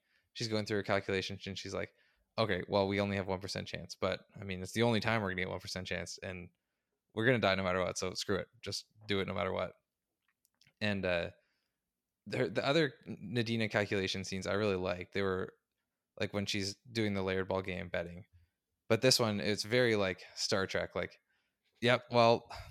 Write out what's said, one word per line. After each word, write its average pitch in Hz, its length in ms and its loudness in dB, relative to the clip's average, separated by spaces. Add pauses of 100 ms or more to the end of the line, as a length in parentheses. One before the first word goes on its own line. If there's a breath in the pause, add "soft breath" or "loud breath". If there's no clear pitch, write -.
(340)
She's 120 140 -6
going 107 180 -2
through 107 120 0
her 98 60 -2
calculations 98 640 -2
and 95 100 -8
she's 95 160 -10
like, 92 180 -6 (460 soft breath)
"Okay, 101 320 0
well, 98 180 4
we 101 140 0
only 101 160 0
have 95 100 -4
one 92 140 -2
percent 98 260 -6
chance, 85 280 -10
but, 95 260 -2 (180)
I 101 40 -12
mean, 92 200 -6
it's 92 100 -10
the 113 100 4
only 117 180 4
time 113 200 2
we're 95 100 0
gonna 90 120 -2
get 92 60 -4
one 92 100 -4
percent - 280 -8
chance, 87 360 -6
and 92 260 -10 (680)
we're 113 100 2
gonna 123 140 6
die 98 160 4
no 95 80 -2
matter 92 180 2
what, 92 180 -2
so 92 160 -4
screw 95 220 -2
it. - 120 -4 (120)
Just - 260 -8 (200)
do 101 140 0
it 92 60 -2
no 98 80 -6
matter 92 180 -2
what." 92 220 -4 (1080)
And, 101 240 0
uh, 87 240 0 (1000)
the, 117 220 -2
the 107 160 -2
other 143 280 2 (140)
Nadina 113 640 -2
calculation 98 520 0
scenes 92 240 -6
I 95 60 0
really 101 240 2
liked. 92 360 -4
They 101 100 0
were, 95 300 -2 (680)
like, 104 140 -2
when 101 120 -2
she's 101 300 -2 (160)
doing 107 240 0
the 98 80 0
layered 95 260 0
ball 95 140 0
game 90 260 -8
betting. 87 360 -6 (640)
But 110 120 4
this 131 180 6
one, 104 220 2
it's 98 220 0
very, 117 340 4
like, 95 260 0 (120)
Star 95 320 0
Trek, 90 280 -4
like, - 240 -6 (600)
"Yep, 120 300 2
well, 117 380 6 (220 loud breath)